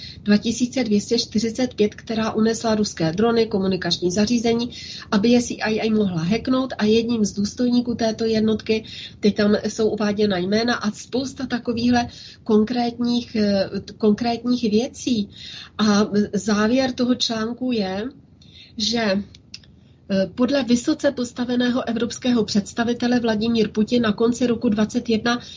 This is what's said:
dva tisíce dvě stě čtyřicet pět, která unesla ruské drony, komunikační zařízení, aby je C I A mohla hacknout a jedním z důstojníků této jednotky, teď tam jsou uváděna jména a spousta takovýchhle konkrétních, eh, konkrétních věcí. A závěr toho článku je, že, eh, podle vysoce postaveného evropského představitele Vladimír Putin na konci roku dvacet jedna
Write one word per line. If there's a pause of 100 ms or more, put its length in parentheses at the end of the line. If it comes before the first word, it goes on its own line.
(240)
dva
tisíce
dvě
stě
čtyřicet
pět,
která
unesla
ruské
drony,
komunikační
zařízení, (420)
aby
je
C
I
A
mohla
hacknout
a
jedním
z
důstojníků
této
jednotky, (360)
teď
tam (120)
jsou
uváděna
jména
a
spousta
takovýchhle (360)
konkrétních,
eh, (280)
konkrétních
věcí. (480)
A (260)
závěr
toho
článku
je, (760)
že,
eh,
podle
vysoce
postaveného
evropského
představitele
Vladimír
Putin
na
konci
roku
dvacet
jedna (180)